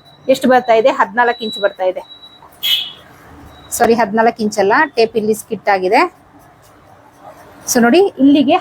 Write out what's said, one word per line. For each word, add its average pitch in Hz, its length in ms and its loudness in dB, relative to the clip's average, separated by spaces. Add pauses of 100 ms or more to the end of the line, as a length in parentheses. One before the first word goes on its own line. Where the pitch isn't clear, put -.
(280)
ಎಷ್ಟು 262 200 2
ಬರ್ತಾ 247 240 2
ಇದೆ, 226 160 4
ಹದಿನಾಲ್ಕು 233 560 -2
ಇಂಚ್ 202 140 -10
ಬರ್ತಾ 196 260 -4
ಇದೆ. 185 180 -4 (1700)
ಸಾರಿ, 226 240 0
ಹದಿನಾಲ್ಕು 226 480 -2
ಇಂಚ್ 208 160 -4
ಅಲ್ಲ, 196 140 2 (240)
ಟೇಪ್ 226 200 0
ಇಲ್ಲಿ 214 180 -2
ಸ್ಕಿಟ್ - 340 -12
ಆಗಿದೆ. 196 340 0 (1700)
So 240 120 2
ನೋಡಿ, 240 160 4 (240)
ಇಲ್ಲಿಗೆ 285 380 4